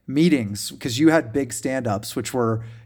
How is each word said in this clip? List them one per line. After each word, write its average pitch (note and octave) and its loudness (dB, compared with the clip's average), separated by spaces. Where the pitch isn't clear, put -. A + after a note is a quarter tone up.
meetings, C3+ 2
'cause B2 -4
you D#3+ 6
had C#3+ 2
big C3+ -2
stand-ups, A#2+ -4
which B2 -6
were, A2+ 0